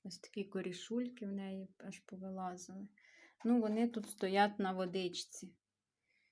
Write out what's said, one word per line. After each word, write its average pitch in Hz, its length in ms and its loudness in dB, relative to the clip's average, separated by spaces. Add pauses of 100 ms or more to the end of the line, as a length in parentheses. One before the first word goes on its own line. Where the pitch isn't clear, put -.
Ось 180 140 -10
такі - 260 -6
корішульки 202 800 -4
в 196 60 -4
неї 190 360 -6 (100)
аж 190 200 -12
повилазили. 185 880 -8 (560)
Ну, 240 160 6
вони 220 280 4
тут 220 220 -4
стоять 202 480 4
на 190 140 2
водичці. 185 800 -2 (760)